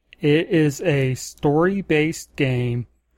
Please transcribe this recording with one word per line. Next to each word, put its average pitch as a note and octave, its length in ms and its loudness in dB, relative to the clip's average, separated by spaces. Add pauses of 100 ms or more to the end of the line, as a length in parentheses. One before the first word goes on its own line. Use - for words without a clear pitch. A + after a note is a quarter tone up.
(220)
it D#3 280 2
is D#3 320 2
a C#3 340 0
story-based D#3+ 1200 -2
game B2 520 -2 (300)